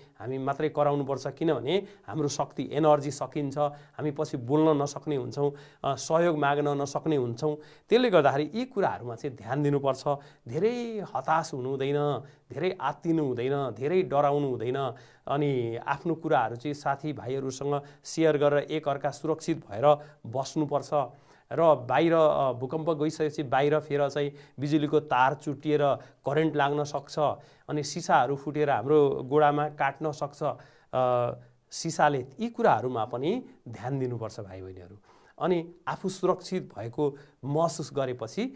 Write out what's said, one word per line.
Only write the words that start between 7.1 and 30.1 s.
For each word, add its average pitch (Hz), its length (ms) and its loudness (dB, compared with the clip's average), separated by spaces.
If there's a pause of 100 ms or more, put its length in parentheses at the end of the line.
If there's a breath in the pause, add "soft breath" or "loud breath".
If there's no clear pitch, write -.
हुन्छौँ। 139 420 -2 (320 loud breath)
त्यसले 240 200 4
गर्दाखेरि 147 460 4
यी 247 100 -4
कुराहरूमा 120 500 -4
चाहिँ 123 220 -8
ध्यान 131 260 -2
दिनुपर्छ। 139 440 0 (400 loud breath)
धेरै 220 580 -2 (100)
हताश 156 380 0
हुनु 127 160 -6
हुँदैन, 139 520 0 (320 loud breath)
धेरै 175 280 -4
आत्तिनु 156 440 0
हुँदैन, 131 460 -2
धेरै 147 300 0
डराउनु 143 480 2
हुँदैन। 123 440 -2 (340 loud breath)
अनि 131 480 0
आफ्नो 143 400 -4
कुराहरू 135 400 0
चाहिँ 143 180 -6
साथीभाइहरूसँग 139 1080 -4 (220 loud breath)
सेयर 156 340 2
गरेर 143 220 4
एकअर्का 143 500 -2
सुरक्षित 156 480 -4
भएर 107 280 -4 (400 loud breath)
बस्नुपर्छ। 135 840 -2 (420 soft breath)
र 156 220 6
बाहिर, 135 380 4
अ, 143 380 4
भूकम्प 135 380 -4
गइसकेपछि 156 540 -2
बाहिर 147 360 2
फेर 143 300 0
चाहिँ 143 220 -2 (280 loud breath)
बिजुलीको 147 400 2
तार 135 340 4
चुट्टिएर 143 600 0 (300 loud breath)
करेन्ट 147 300 2
लाग्न 147 280 2
सक्छ, 147 360 -6 (500 loud breath)
अनि 147 140 -2
सिसाहरू 147 520 2
फुटेर 143 340 -2
हाम्रो 139 400 4
गोडामा 147 600 2
काट्न 147 420 -2